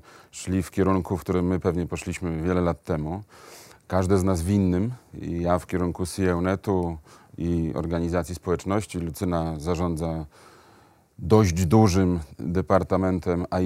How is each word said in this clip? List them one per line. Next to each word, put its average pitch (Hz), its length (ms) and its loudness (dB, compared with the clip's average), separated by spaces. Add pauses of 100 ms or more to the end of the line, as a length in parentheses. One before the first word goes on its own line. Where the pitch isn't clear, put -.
(320)
szli 92 320 -2
w - 80 -12
kierunku, 95 460 2
w - 40 -12
którym 90 260 0
my 90 120 0
pewnie 85 260 0
poszliśmy 82 560 -6
wiele 90 200 0
lat 85 220 -2
temu. 82 400 -4 (640)
Każdy 92 300 2
z 90 60 2
nas 92 180 2
w 85 80 -2
innym. 98 420 2 (220)
I 85 280 -6
ja 87 180 2
w - 80 -10
kierunku 90 380 -2
C 95 180 -4
I 92 60 4
O 87 120 0
Netu 92 560 0 (400)
i 82 380 0
organizacji 85 600 -2
społeczności. 92 640 -4
Lucyna 82 580 -2
zarządza 82 680 -2 (960)
dość 92 440 4
dużym 92 540 4 (200)
departamentem 90 1080 0 (200)